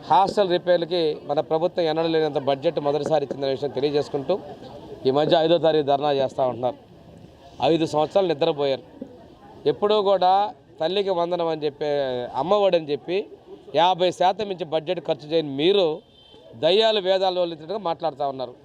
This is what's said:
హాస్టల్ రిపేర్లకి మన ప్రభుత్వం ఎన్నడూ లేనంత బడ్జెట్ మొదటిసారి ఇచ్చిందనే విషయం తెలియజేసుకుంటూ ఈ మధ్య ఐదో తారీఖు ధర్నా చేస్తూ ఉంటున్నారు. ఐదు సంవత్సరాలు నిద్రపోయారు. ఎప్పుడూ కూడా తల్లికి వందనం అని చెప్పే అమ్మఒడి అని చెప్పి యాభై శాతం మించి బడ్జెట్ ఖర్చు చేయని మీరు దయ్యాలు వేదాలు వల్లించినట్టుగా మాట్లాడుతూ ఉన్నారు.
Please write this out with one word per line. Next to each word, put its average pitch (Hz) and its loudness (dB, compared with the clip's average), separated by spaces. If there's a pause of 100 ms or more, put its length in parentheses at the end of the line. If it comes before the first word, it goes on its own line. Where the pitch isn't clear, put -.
హాస్టల్ 190 4
రిపేర్లకి 170 0
మన 143 -2
ప్రభుత్వం 160 0
ఎన్నడూ 160 0
లేనంత 156 0
బడ్జెట్ 139 0
మొదటిసారి 143 0
ఇచ్చిందనే 135 -4
విషయం 135 -4
తెలియజేసుకుంటూ 143 -2 (640)
ఈ 131 4
మధ్య 151 4
ఐదో 165 4
తారీఖు 156 2
ధర్నా 139 0
చేస్తూ 135 -2
ఉంటున్నారు. 123 -2 (880)
ఐదు 160 2
సంవత్సరాలు 151 0
నిద్రపోయారు. 143 0 (840)
ఎప్పుడూ 208 2
కూడా 196 2 (280)
తల్లికి 190 -2
వందనం 175 0
అని 160 -4
చెప్పే 151 -4 (480)
అమ్మఒడి 185 2
అని 156 -2
చెప్పి 175 -4 (500)
యాభై 175 2
శాతం 185 0
మించి 180 -6
బడ్జెట్ 151 -4
ఖర్చు 151 -4
చేయని 156 0
మీరు 156 0 (540)
దయ్యాలు 208 2
వేదాలు 185 0
వల్లించినట్టుగా 170 -4
మాట్లాడుతూ 151 -4
ఉన్నారు. 131 -8 (120)